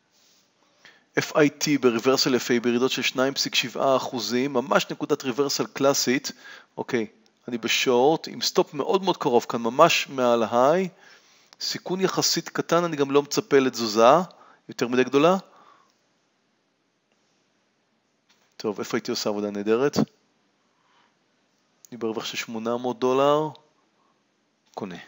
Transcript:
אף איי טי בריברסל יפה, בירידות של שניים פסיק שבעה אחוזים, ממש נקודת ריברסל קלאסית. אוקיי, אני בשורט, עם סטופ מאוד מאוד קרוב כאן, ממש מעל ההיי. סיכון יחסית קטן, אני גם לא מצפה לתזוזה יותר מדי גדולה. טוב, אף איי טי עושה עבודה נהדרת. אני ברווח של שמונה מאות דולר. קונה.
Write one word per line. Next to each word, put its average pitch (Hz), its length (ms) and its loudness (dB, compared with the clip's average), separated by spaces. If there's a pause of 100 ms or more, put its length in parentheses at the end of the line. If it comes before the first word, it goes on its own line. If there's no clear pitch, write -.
(1200)
אף - 160 -6
איי 151 140 4
טי 147 280 -2
בריברסל 127 580 2
יפה, 120 240 0
בירידות 120 320 0
של 131 100 -4
שניים 131 320 -2
פסיק - 220 -4
שבעה 131 400 0
אחוזים, 123 580 -4
ממש 120 360 0
נקודת 147 340 -4
ריברסל 135 420 -2
קלאסית. 139 680 0 (460)
אוקיי, 110 300 -4 (400)
אני 123 100 -6
בשורט, 127 680 2
עם - 140 -12
סטופ - 320 -2
מאוד 185 300 -2
מאוד 185 140 -2
קרוב 120 320 2
כאן, 117 120 -6
ממש 135 480 2
מעל 123 340 2
ההיי. 139 460 2 (720)
סיכון - 420 -6
יחסית - 480 -2
קטן, 170 340 0
אני 165 120 -4
גם 139 160 -2
לא 143 100 6
מצפה 143 380 0
לתזוזה 117 560 4 (540)
יותר - 180 -4
מדי 123 160 2
גדולה. 143 340 4 (3250)
טוב, 104 220 -6
אף - 140 -8
איי 117 80 -2
טי - 100 -8
עושה 113 180 -4
עבודה 104 220 -4
נהדרת. 110 460 0 (1900)
אני 120 60 -14
ברווח 113 280 -6
של - 120 -10
שמונה 113 400 -6
מאות 123 220 -6
דולר. 139 480 2 (1300)
קונה. 92 220 -12 (120)